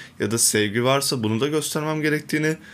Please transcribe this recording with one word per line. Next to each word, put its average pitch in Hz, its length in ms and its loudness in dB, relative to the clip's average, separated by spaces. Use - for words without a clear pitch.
ya 104 100 0
da 113 80 2
sevgi 107 460 2
varsa 135 380 2
bunu 110 180 0
da 143 80 0
göstermem 151 540 -2
gerektiğini. 151 540 0